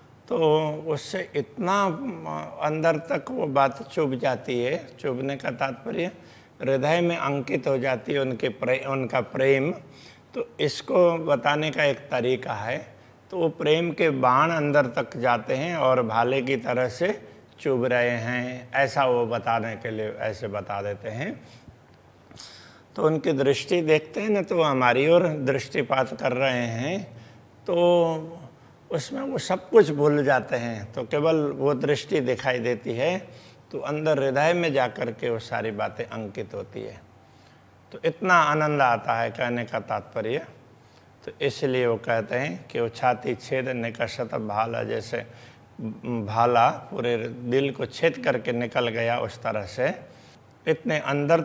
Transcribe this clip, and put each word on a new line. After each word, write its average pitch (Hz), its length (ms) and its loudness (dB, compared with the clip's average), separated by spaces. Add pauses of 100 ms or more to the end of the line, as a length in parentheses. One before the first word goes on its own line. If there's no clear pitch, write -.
(280)
तो - 100 -2 (500)
उससे 170 480 -4
इतना 196 480 0 (800)
अंदर 156 340 2 (120)
तक 170 220 -2
वो 233 160 -2
बात 135 360 2
चुभ 147 320 -2
जाती 123 480 -2
है। 135 140 0 (220)
चुभने 135 380 -4
का - 140 -6
तात्पर्य 135 640 -4 (500)
हृदय 139 380 2
में 170 160 2
अंकित 139 520 -2
हो 135 100 2
जाती 127 340 -2
है 139 60 2
उनके 131 300 -2
प्रे-, 127 380 -2
उनका 135 340 0
प्रेम। 135 520 2 (640)
तो - 140 -6 (120)
इसको 165 580 2
बताने 151 520 2
का 151 140 0
एक 139 260 0
तरीका 123 440 0
है, 113 240 -4 (520)
तो 185 80 -8
वो 165 100 2
प्रेम 156 440 2
के 165 180 2
बाण 131 400 4
अंदर 147 360 2
तक 120 300 -4
जाते 120 380 2
हैं 165 220 -4
और 131 260 4
भाले 117 400 2
की 131 140 -2
तरह 123 320 0
से 180 320 -2 (400)
चुभ 127 240 0
रहे 123 260 2
हैं, 123 600 -6
ऐसा 139 320 2
वो 120 220 4
बताने 113 500 -2
के 113 140 -8
लिए 107 200 -4
ऐसे 107 380 -6
बता 101 340 -6
देते 101 260 -8
हैं। 139 380 -10 (1500)
तो - 60 -2
उनकी 160 300 2
दृष्टि 139 500 2
देखते 156 380 2
हैं 214 80 -2
ना, 202 140 2
तो 180 140 -2
वो 165 60 4
हमारी 131 460 4
ओर 175 200 6
दृष्टिपात 135 920 -2
कर 131 120 0
रहे 123 340 0
हैं, 135 360 -4 (640)
तो 170 760 2 (500)
उसमें 226 300 -6
वो 269 180 -4
सब - 300 -4
कुछ 185 220 8
भूल 147 340 4
जाते 131 320 2
हैं, 117 360 -6
तो 127 120 -6
केवल 156 320 2 (160)
वो 139 220 2
दृष्टि 143 460 0
दिखाई 127 380 0
देती 117 360 -2
है। 160 240 0 (520)
तो 117 80 -10
अंदर 151 400 0
हृदय 139 340 2
में 170 200 0
जा 131 160 2
कर 117 240 -4
के 120 180 -4
वो 113 80 -2
सारी 113 320 -4
बातें 107 340 -6
अंकित 107 500 -10
होती 101 280 -10
है, 107 180 -14 (920)
तो - 120 -16
इतना 180 300 2
आनंद 151 480 4
आता 117 380 2
है, 117 100 0
कहने 120 340 -2
का 113 160 -6
तात्पर्य। 110 640 -6 (800)
तो - 160 -12
इसलिए 131 460 0
वो 113 100 2
कहते 113 400 -2
हैं 156 320 -4
कि 120 120 -4
वो 117 80 0
छाती 127 460 -2
छेद 131 340 -4
निकषत 117 640 -6
भाला, 113 500 -2
जैसे 113 420 -6 (500)
भाला 117 920 2 (220)
पूरे 120 280 -2
दिल 123 540 -2
को 131 140 -6
छेद - 320 0
करके 127 340 -2
निकल 120 360 0
गया, 117 300 0
उस 110 240 -6
तरह 107 240 -2
से 127 220 -2 (800)
इतने 156 320 0
अंदर 143 460 2